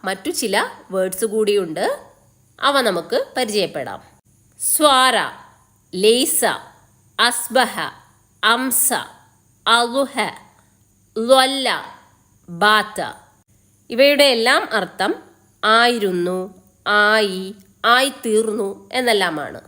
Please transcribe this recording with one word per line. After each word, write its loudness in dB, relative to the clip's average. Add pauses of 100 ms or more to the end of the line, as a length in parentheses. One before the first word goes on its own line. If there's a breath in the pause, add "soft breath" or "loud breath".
മറ്റു -6 (100)
ചില -2 (380)
വേർഡ്സ് -2
കൂടിയുണ്ട്. 0 (800)
അവ 2 (120)
നമുക്ക് -2 (180)
പരിചയപ്പെടാം. -4 (580)
സ്വാറ, 4 (880)
ലൈസ, 2 (880)
അസ്ബഹ, -2 (800)
അംസ, -2 (920)
അളുഹ, -2 (1120)
ലൊല്ല, 2 (840)
ബാത്ത. 0 (960)
ഇവയുടെ 4
എല്ലാം 2 (160)
അർത്ഥം -4 (680)
ആയിരുന്നു, 0 (640)
ആയി, 2 (520)
ആയിത്തീർന്നു 0 (300)
എന്നെല്ലാമാണ്. -2